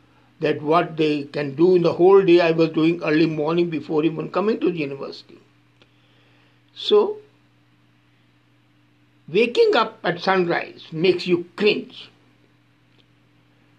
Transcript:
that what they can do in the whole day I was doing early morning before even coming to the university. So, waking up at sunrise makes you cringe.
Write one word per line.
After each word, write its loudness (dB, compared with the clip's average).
that -4
what 0
they -2
can -8
do 4
in 2
the 0
whole 6
day 6
I 2
was 2
doing 0
early 2
morning -2
before -4
even -4
coming -2
to -2
the -8
university. -12
So, 0
waking 2
up -2
at -4
sunrise -2
makes 0
you -2
cringe. -4